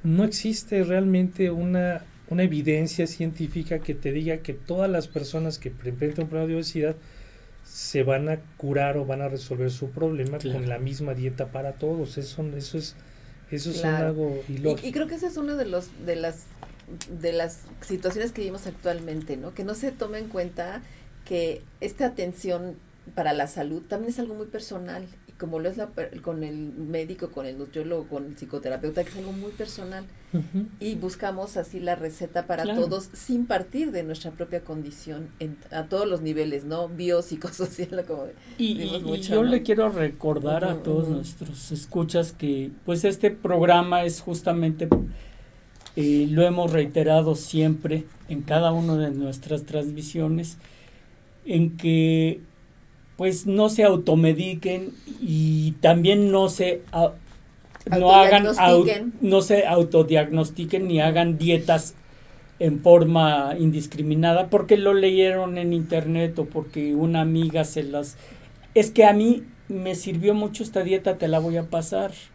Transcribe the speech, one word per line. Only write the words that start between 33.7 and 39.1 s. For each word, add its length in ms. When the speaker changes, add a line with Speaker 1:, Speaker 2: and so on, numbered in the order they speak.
Speaker 3:
de 120
nuestra 280
propia 300
condición 680
en, 180
a 160
todos 200
los 140
niveles, 420
¿no? 260
Biopsicosocial, 1160
<laughs> 20
como 200
Speaker 2:
Y, 180
Speaker 3:
decimos 260
Speaker 2:
y, 40
y 40
Speaker 3:
mucho, 240